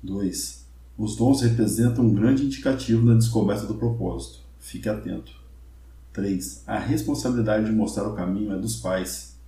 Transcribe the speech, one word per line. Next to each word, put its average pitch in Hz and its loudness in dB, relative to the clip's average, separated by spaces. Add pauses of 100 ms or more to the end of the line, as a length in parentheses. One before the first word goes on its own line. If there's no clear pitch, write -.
Dois, 95 -6 (320)
os 110 -4
dons 127 4
representam 117 2
um 104 6
grande 135 4
indicativo 117 0
na 117 8
descoberta 104 2
do 110 -6
propósito. 113 -6 (180)
Fique - -10
atento. 92 -6 (800)
Três, 98 -4
a - -4
responsabilidade 110 0
de 110 0
mostrar 104 0
o - -6
caminho 98 -4
é 95 -4
dos 113 -6
pais. - -6 (120)